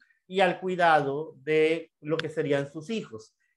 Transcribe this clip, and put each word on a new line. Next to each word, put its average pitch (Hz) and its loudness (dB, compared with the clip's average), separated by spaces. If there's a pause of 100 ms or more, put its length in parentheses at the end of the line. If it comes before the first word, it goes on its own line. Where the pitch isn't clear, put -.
(260)
y 185 -4
al 180 2
cuidado 160 2
de 156 0
lo 151 -4
que 156 -6
serían 143 -2
sus 156 -14
hijos, 185 -10 (220)